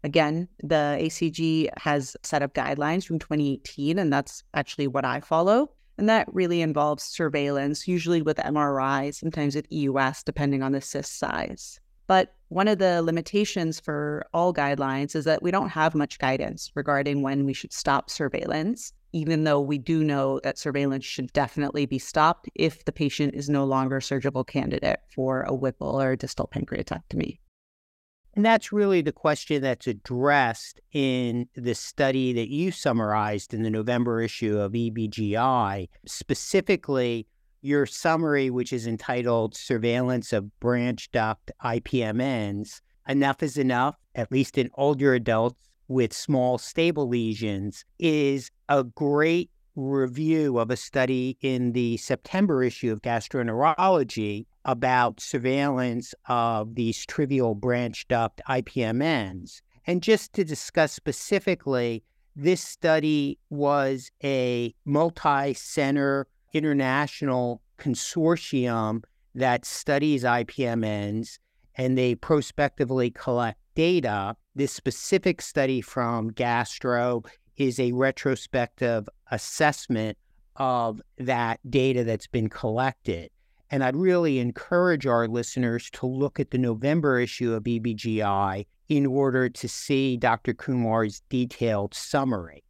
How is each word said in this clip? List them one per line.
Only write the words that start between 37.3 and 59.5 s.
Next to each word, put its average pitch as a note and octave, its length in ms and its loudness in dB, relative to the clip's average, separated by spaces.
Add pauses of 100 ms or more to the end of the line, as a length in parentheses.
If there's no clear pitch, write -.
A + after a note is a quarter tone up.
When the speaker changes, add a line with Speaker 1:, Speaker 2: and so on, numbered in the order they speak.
Speaker 2:
your C#3 240 4
summary, D3+ 640 2
which B2 200 -2
is A#2 140 -4
entitled A#2 720 0
Surveillance A#2+ 760 0
of G#2 280 -2
Branch B2 520 0
Duct A2 400 -2 (100)
I A#2 180 -2
P B2 240 -2
M G#2+ 140 -2
Ns, G#2+ 640 -4 (260)
Enough C#3 340 2
is D3 160 -2
Enough, C3 380 2 (200)
at A#2 160 -4
least C3+ 260 2
in B2 180 2
older C#3 400 4
adults A#2 440 2 (280)
with B2+ 260 2
small B2+ 440 0
stable D#3 500 0
lesions, A2 760 -2 (140)
is C#3+ 540 0 (180)
a C#3 140 4
great D3+ 640 2 (260)
review C#3 840 0
of A2+ 100 0
a B2+ 60 0
study C3 680 -2
in B2+ 300 0
the A#2 260 0
September E3 640 0
issue A#2+ 300 0
of G#2 100 -4
Gastroenterology A#2+ 1400 0 (200)
about B2 540 2
surveillance B2+ 920 -2 (140)
of A#2 480 0
these A2+ 300 -2
trivial B2+ 500 0
branch A#2+ 520 -2
duct A#2 400 0
I C3 140 0
P B2 220 -4
M A2+ 160 0
Ns. G#2+ 640 -4 (240)